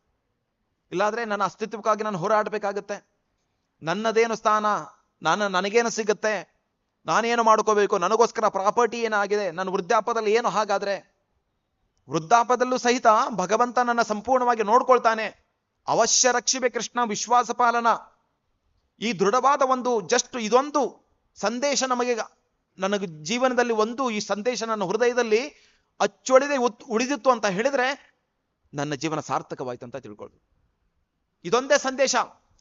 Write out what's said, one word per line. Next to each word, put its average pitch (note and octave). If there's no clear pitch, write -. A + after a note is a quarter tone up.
ಇಲ್ಲಾದ್ರೆ G#3+
ನನ್ನ G3+
ಅಸ್ತಿತ್ವಕ್ಕಾಗಿ G#3+
ನಾನು G#3+
ಹೋರಾಡ್ಬೇಕಾಗತ್ತೆ. G3+
ನನ್ನದೇನು A3
ಸ್ಥಾನ, G#3+
ನಾನು, F#3+
ನನಗೇನು G3+
ಸಿಗುತ್ತೆ, G#3
ನಾನೇನು A3+
ಮಾಡ್ಕೋಬೇಕು, G#3+
ನನಗೋಸ್ಕರ G#3+
ಪ್ರಾಪರ್ಟಿ G#3
ಏನಾಗಿದೆ, G3+
ನನ್ನ F#3+
ವೃದ್ಧಾಪದಲ್ಲಿ G#3+
ಏನು A#3
ಹಾಗಾದ್ರೆ G3
ವೃದ್ಧಾಪದಲ್ಲೂ A#3
ಸಹಿತ B3
ಭಗವಂತ A3+
ನನ್ನ A#3+
ಸಂಪೂರ್ಣವಾಗಿ A#3
ನೋಡ್ಕೊಳ್ತಾನೆ. A3+
ಅವಶ್ಯ A3
ರಕ್ಷಿಬೆ A#3+
ಕೃಷ್ಣ A#3
ವಿಶ್ವಾಸ A#3
ಪಾಲನ. A#3
ಈ A3+
ದೃಢವಾದ B3
ಒಂದು B3
just A#3
ಇದೊಂದು B3+
ಸಂದೇಶ A#3+
ನಮಗೆ, B3
ನನಗೆ G3
ಜೀವನದಲ್ಲಿ A#3+
ಒಂದು A#3
ಈ G#3
ಸಂದೇಶ G#3
ನನ್ನ A3
ಹೃದಯದಲ್ಲಿ A#3
ಅಚ್ಚೊಳಿದೆ C4
ಉತ್-, A#3+
ಉಳಿದಿತ್ತು B3
ಅಂತ A3+
ಹೇಳಿದ್ರೆ B3+
ನನ್ನ D3
ಜೀವನ D3+
ಸಾರ್ಥಕವಾಯ್ತು C3+
ಅಂತ A#2
ತಿಳ್ಕೊಳ್ದು. G#2+
ಇದೊಂದೇ C4
ಸಂದೇಶ, C4+